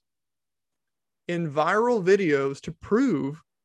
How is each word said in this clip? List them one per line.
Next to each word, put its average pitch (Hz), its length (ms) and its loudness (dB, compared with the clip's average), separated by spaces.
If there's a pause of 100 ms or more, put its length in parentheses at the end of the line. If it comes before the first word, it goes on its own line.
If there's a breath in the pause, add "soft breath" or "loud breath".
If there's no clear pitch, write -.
(1300)
in 170 240 -4
viral 196 520 0
videos 147 580 2
to 165 100 -10
prove 160 680 -2 (240)